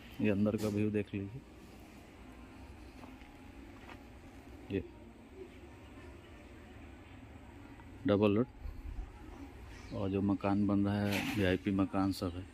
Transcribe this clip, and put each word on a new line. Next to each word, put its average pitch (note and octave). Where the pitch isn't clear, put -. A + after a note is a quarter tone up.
ये G#2+
अंदर G#2
का G#2+
व्यू G#2
देख G#2
लीजिए, G#2
ये G2
Double G#2
रोड, B2
और G#2
जो G2
मकान G2+
बन G2+
रहा G2+
है, G2+
वीआईपी F#2+
मकान F#2+
सब F2+
है F2+